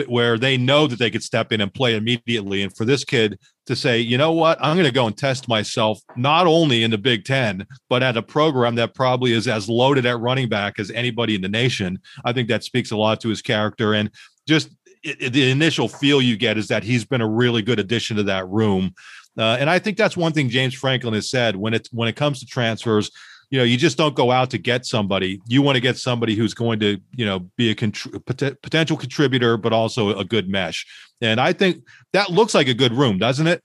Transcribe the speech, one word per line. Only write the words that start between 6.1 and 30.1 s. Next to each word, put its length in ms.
not 300
only 360
in 80
the 80
Big 260
Ten, 420
but 140
at 160
a 40
program 520
that 200
probably 380
is 160
as 220
loaded 340
at 160
running 300
back 280
as 120
anybody 440
in 60
the 80
nation," 500
I 100
think 140
that 160
speaks 260
a 60
lot 240
to 80
his 120
character. 540
And 160
just 240
it, 200
it, 100
the 180
initial 360
feel 340
you 160
get 220
is 100
that 140
he's 220
been 160
a 80
really 340
good 160
addition 380
to 80
that 240
room. 460
Uh, 220
and 100
I 80
think 180
that's 200
one 160
thing 160
James 260
Franklin 400
has 160
said 240
when 180
it, 200
when 160
it 80
comes 240
to 60
transfers, 680
you 80
know, 60
you 120
just 200
don't 200
go 160
out 180
to 80
get 260
somebody. 600
You 160
wanna 160
get 200
somebody 360
who's 180
going 280
to, 180
you 100
know, 160
be 140
a 60
contr-, 500
pot-, 340
potential 360
contributor, 600
but 160
also 460